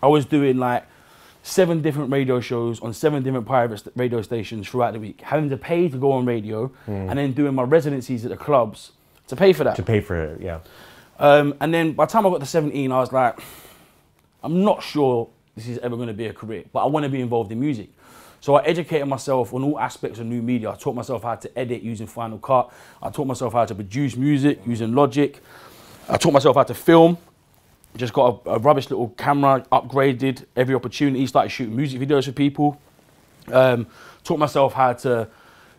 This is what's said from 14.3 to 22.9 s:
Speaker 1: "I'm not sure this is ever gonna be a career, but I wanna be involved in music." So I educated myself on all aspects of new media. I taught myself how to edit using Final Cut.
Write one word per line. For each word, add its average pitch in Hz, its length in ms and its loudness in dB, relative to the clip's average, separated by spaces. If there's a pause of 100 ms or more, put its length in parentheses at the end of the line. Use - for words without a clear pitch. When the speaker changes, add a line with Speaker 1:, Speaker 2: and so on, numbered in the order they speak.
Speaker 1:
"I'm 175 200 0
not 208 200 0
sure 127 440 0 (280)
this 113 120 -14
is 120 120 -10
ever 123 180 -6
gonna 117 160 -8
be 107 140 -8
a 98 60 -10
career, 107 380 -12
but 127 100 -4
I 113 60 0
wanna 147 220 -2
be 135 100 -4
involved 117 320 -4
in 113 80 -8
music." 127 300 -6 (520)
So 143 140 2
I 139 80 6
educated 156 440 -2
myself 131 460 -2
on 127 100 -4
all 143 160 -2
aspects 117 400 -8
of 117 80 -10
new 120 140 -4
media. 117 300 -2
I 101 40 -8
taught 127 200 -6
myself 120 280 -8
how 117 120 -4
to 123 240 -12
edit 120 220 -6
using 110 260 -10
Final 113 300 -10
Cut. 123 340 0 (300)